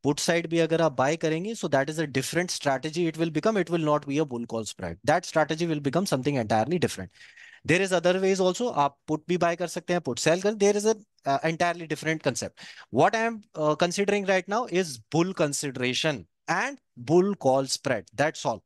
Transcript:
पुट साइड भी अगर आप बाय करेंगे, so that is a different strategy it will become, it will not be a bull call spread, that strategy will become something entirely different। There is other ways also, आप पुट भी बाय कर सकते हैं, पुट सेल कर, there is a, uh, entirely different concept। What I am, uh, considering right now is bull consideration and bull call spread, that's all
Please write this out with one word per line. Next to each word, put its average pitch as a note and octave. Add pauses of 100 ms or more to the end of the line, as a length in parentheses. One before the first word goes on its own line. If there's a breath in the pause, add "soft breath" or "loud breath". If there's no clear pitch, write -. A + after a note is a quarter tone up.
पुट C#3+
साइड E3+
भी E3
अगर D#3+
आप D#3
बाय C#3+
करेंगे, E3
so F3+
that C3+
is D#3
a D#3
different D3
strategy D#3
it D#3
will E3
become, A3
it F3
will D#3+
not D3
be C#3+
a -
bull A#2+
call A2
spread, E2+ (140)
that F3
strategy D#3+
will D3
become F3
something C3+
entirely A2+
different। - (480 loud breath)
There F3+
is F3+
other F3
ways F#3+
also, F#3+ (120)
आप C#3+ (100)
पुट D3+
भी F3+
बाय E3+
कर F3
सकते -
हैं, F3
पुट B2
सेल E3+
कर, G3+ (100)
there G3+
is G#3
a, A3 (300)
uh, C#3 (100)
entirely E3+
different D#3
concept। - (360 loud breath)
What G3+
I A3+
am, A#3 (200)
uh, D3+
considering G3
right F#3
now A3+ (160)
is D3 (180)
bull F3 (100)
consideration B2+ (220)
and A3 (300)
bull F#3+ (100)
call C3+
spread, A#2
that's D3+
all A#2